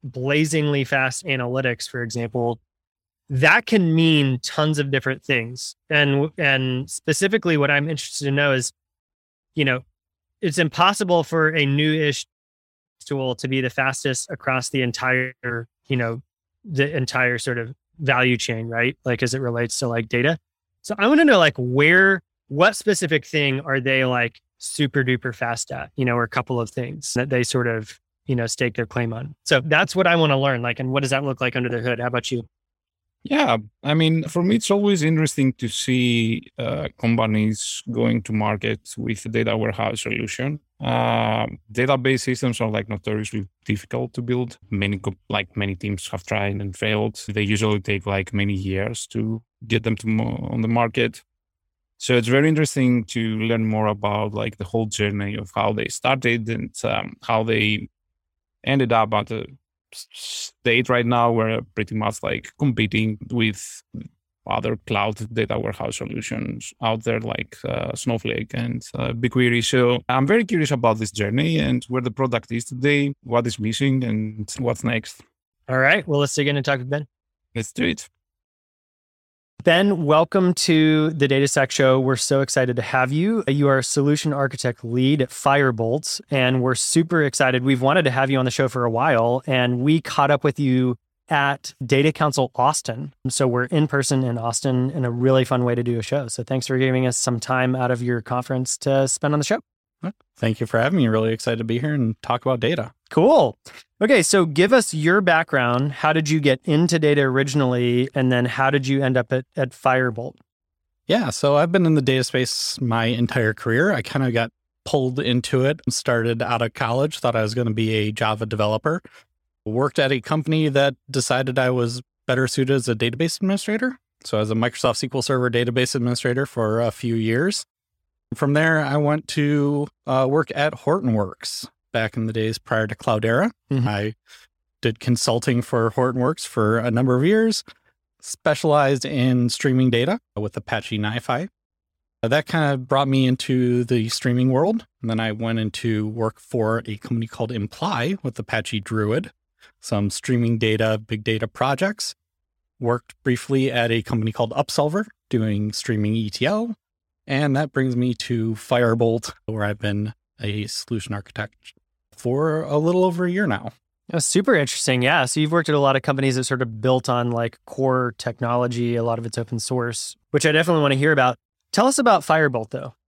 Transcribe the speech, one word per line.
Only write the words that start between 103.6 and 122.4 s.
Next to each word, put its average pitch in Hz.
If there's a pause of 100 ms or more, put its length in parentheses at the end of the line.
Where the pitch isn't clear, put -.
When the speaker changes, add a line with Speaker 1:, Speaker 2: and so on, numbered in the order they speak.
Speaker 1:
Okay, 220
so 185
give 165
us 247
your 165
background. 143
How 151
did 156
you 160
get 139
into 165
data 147
originally? 131
And 127
then 123
how 135
did 139
you 139
end 127
up 120
at, 131 (120)
at 131
Firebolt? 127 (720)
Speaker 3:
Yeah, 208
so 143
I've 165
been 185
in 160
the 147
data 131
space -
my 117
entire 113
career. 131
I 135
kinda 131
got 117 (360)
pulled 131
into 123
it 156
and -
started 117
out 120
of 113
college, 135
thought 117
I 113
was 107
gonna 120
be 110
a 107
Java 107
developer. 107 (640)
Worked 123
at 135
a 131
company 156
that 139 (140)
decided 131
I 127
was 123 (260)
better 127